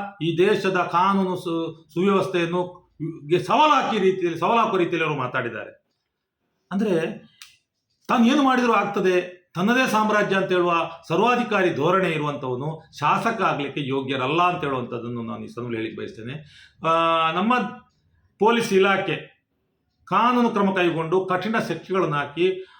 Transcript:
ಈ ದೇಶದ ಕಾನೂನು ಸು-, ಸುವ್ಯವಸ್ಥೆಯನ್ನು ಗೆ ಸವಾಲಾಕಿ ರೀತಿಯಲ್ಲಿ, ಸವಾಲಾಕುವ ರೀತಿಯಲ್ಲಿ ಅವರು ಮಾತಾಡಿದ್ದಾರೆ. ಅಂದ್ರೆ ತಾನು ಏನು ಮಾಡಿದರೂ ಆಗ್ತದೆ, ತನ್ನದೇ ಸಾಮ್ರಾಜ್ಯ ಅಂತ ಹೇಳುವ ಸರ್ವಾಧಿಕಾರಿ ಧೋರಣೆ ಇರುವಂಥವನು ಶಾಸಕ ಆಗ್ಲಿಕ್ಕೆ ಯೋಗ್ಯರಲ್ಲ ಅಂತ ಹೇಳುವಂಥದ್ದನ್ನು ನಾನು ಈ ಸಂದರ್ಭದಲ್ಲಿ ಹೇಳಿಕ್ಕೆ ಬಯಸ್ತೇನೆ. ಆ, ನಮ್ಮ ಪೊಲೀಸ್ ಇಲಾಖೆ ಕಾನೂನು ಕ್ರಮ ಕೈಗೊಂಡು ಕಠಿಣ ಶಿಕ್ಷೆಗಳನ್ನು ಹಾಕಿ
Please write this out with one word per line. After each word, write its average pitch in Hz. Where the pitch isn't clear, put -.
ಈ 156
ದೇಶದ 190
ಕಾನೂನು 185
ಸು-, 165
ಸುವ್ಯವಸ್ಥೆಯನ್ನು 180
ಗೆ 175
ಸವಾಲಾಕಿ 247
ರೀತಿಯಲ್ಲಿ, 180
ಸವಾಲಾಕುವ 196
ರೀತಿಯಲ್ಲಿ 160
ಅವರು 143
ಮಾತಾಡಿದ್ದಾರೆ. 120
ಅಂದ್ರೆ 190
ತಾನು 226
ಏನು 285
ಮಾಡಿದರೂ 247
ಆಗ್ತದೆ, 185
ತನ್ನದೇ 240
ಸಾಮ್ರಾಜ್ಯ 208
ಅಂತ 185
ಹೇಳುವ 175
ಸರ್ವಾಧಿಕಾರಿ 202
ಧೋರಣೆ 175
ಇರುವಂಥವನು 143
ಶಾಸಕ 196
ಆಗ್ಲಿಕ್ಕೆ 143
ಯೋಗ್ಯರಲ್ಲ 135
ಅಂತ 165
ಹೇಳುವಂಥದ್ದನ್ನು 120
ನಾನು 110
ಈ -
ಸಂದರ್ಭದಲ್ಲಿ 120
ಹೇಳಿಕ್ಕೆ 107
ಬಯಸ್ತೇನೆ. 110
ಆ, 165
ನಮ್ಮ 220
ಪೊಲೀಸ್ 226
ಇಲಾಖೆ 190
ಕಾನೂನು 233
ಕ್ರಮ 196
ಕೈಗೊಂಡು 175
ಕಠಿಣ 190
ಶಿಕ್ಷೆಗಳನ್ನು 165
ಹಾಕಿ 165